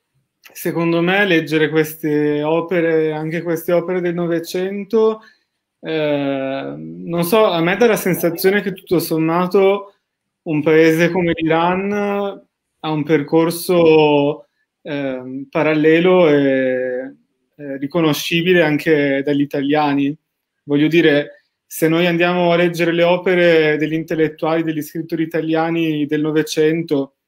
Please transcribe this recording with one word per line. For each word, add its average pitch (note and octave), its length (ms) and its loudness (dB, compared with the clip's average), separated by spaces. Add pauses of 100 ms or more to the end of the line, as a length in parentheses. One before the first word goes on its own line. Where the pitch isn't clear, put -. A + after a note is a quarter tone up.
(400)
secondo E3+ 640 -2
me, F#3+ 240 2
leggere D#3 440 0
queste D3+ 720 0
opere, E3 720 0
anche D#3+ 300 -6
queste E3+ 320 -4
opere F3 260 0
del F3 140 -4
Novecento, F#3+ 1080 -2 (600)
eh, C#3+ 960 -4
non E3+ 480 -6
so, A3 200 2
a F3 160 0
me F3 140 0
dà A#3 120 2
la G#3 100 2
sensazione F3+ 640 0
che G3 100 -6
tutto F3+ 280 -2
sommato F3+ 960 0 (480)
un D3+ 180 -2
paese D#3+ 480 4
come E3+ 260 0
l'Iran E3+ 560 0
ha G3+ 960 -8
un D3+ 140 -2
percorso, D#3 1400 2 (360)
ehm, C3+ 680 -8
parallelo D#3+ 800 4
e, C3 840 0 (420)
eh, C#3 200 -12
riconoscibile E3 840 0
anche D3 580 0
dagli C#3+ 200 -2
italiani. C#3+ 720 -2 (480)
Voglio C#3+ 240 0
dire, D#3 560 2 (220)
se - 240 -2
noi E3+ 180 2
andiamo F3 460 2
a - 20 2
leggere E3+ 380 0
le E3+ 100 2
opere F3 760 2
degli D#3 160 -4
intellettuali, D#3+ 680 -2
degli D#3 180 -4
scrittori D#3+ 420 -6
italiani D#3+ 840 -2
del D3+ 160 -2
Novecento, D#3 920 -2 (120)